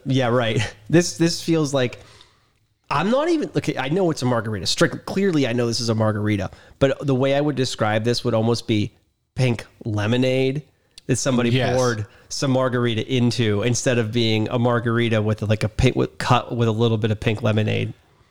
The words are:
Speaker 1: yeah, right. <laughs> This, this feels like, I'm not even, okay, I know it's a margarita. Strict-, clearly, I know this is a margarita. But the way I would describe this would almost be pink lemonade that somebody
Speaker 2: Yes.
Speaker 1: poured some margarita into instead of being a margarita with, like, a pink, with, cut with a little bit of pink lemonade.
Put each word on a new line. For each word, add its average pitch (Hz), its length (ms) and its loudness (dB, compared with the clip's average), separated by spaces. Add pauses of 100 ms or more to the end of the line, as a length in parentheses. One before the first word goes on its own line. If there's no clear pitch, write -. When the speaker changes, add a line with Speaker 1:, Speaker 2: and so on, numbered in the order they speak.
Speaker 1:
yeah, 131 240 0
right. 120 320 0 (180)
<laughs> - 120 -14
This, 175 280 2
this 170 240 0
feels 156 320 0
like, 127 240 -2 (920)
I'm 156 200 0
not 285 180 2
even, 302 280 0
okay, 147 220 -2
I 131 100 -4
know 175 220 0
it's 147 120 -4
a 131 40 0
margarita. 110 400 -2
Strict-, - 400 0
clearly, 180 420 0
I 113 40 -2
know 120 140 0
this 117 140 -2
is 113 80 -4
a 113 60 2
margarita. 107 560 0 (280)
But 135 280 0
the 135 80 2
way 135 200 2
I 143 60 2
would 147 160 0
describe 113 480 0
this 120 200 0
would 120 100 0
almost 113 340 0
be 107 240 0 (420)
pink 123 320 0 (180)
lemonade 127 800 0 (440)
that 131 100 0
somebody 120 340 0
Speaker 2:
Yes. 123 260 2
Speaker 1:
poured 120 300 0 (220)
some - 240 -4
margarita 120 600 0
into 117 500 2
instead 120 360 0
of 110 140 -2
being 110 360 0
a 123 120 -2
margarita 117 600 0
with, 107 200 -2
like, 107 220 0
a 101 40 0
pink, - 280 0
with, - 220 -2
cut - 380 0
with 117 120 2
a 110 40 2
little 113 260 2
bit 107 120 0
of 104 80 -2
pink 110 240 -2
lemonade. 107 500 0 (380)